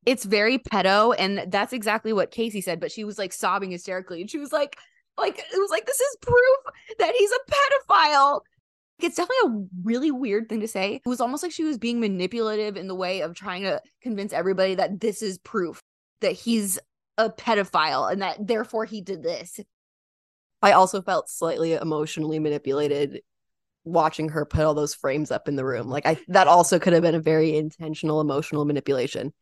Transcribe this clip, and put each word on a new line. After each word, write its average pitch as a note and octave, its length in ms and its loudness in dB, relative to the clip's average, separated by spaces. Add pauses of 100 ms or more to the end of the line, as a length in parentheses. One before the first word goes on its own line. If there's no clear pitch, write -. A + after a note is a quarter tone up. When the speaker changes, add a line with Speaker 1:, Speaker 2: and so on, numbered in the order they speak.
Speaker 1:
It's B3+ 180 0
very G#3+ 360 2
pedo, G#3 580 4
and G3 340 -2
that's G#3 220 0
exactly A3 400 -2
what F#3+ 180 0
Casey G#3+ 300 -4
said, F3 180 -4
but E3 120 -6
she A3 120 -12
was, G#3 140 -10
like, F#3+ 160 -6
sobbing F#3+ 380 -2
hysterically, F3+ 500 -8
and G#3 80 -10
she - 80 -10
was C#4+ 160 -10
like, D4 240 -2 (400)
like, - 220 -2
it - 200 -6
was G4+ 120 0
like, A#4+ 140 -2
"This B4+ 140 -4
is C5 220 -2
proof B4 800 2
that F4 160 0
he's G#4 160 4
a B4+ 200 -2
pedophile." E4 880 4 (580)
It's - 160 -2
definitely A#4+ 360 2
a G#3 140 -4 (180)
really B3 280 0
weird A3+ 360 -2
thing A3+ 120 -4
to G#3+ 80 -4
say. G#3 360 -4
It B3 60 -4
was B3 100 -2
almost B3+ 220 -2
like F4 100 -6
she D#4+ 120 -6
was D4+ 160 -2
being A#3 200 -2
manipulative G#3+ 800 -2
in F#3 100 -10
the F#3 80 -8
way F#3 260 -4
of E3 120 -6
trying F#3+ 300 -10
to F#3 180 -2 (220)
convince G#3 280 -6
everybody F#3+ 440 0
that F3+ 240 -2
this G#3 240 -4
is F#3 160 -6
proof F3 420 -6 (400)
that F#3+ 120 0
he's G3+ 440 -2 (400)
a A3+ 120 2
pedophile D#3+ 840 0
and G3 100 -2
that F#3 180 -6
therefore A3 460 -4
he G#3+ 160 -12
did F3 220 -10
this. E3 360 -8 (1000)
Speaker 2:
I G3+ 120 8
also F#3+ 280 6
felt F3 280 -2
slightly E3 440 -2
emotionally D#3 640 -4
manipulated C#3+ 840 -2 (640)
watching D#3+ 460 0
her D3+ 160 -4
put D#3 180 0
all D3+ 120 4
those D3 180 -2
frames C#3+ 380 -2
up G#2+ 160 -4
in C#3+ 80 -4
the C3 100 -4
room. A#2+ 240 -4
Like, C#3+ 160 -4
I, D#3+ 120 2 (120)
that F#3 180 6
also E3+ 320 8
could F3 140 4
have D#3+ 80 6
been E3 140 4
a E3 40 0
very D#3+ 380 2
intentional D#3 640 -4
emotional D3 440 -2
manipulation. C#3 760 -2